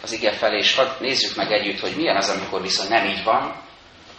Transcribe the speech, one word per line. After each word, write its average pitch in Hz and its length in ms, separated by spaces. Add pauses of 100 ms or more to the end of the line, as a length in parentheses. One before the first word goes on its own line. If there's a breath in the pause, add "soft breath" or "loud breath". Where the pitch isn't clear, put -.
az 113 100
ige 110 200
felé, 107 240
és 98 180
hadd 131 140 (120)
nézzük 123 360
meg 104 160
együtt, 101 280
hogy 92 160
milyen 147 200
az, 98 120
amikor 95 340
viszont 92 260
nem 101 180
így 92 180
van, - 400 (540)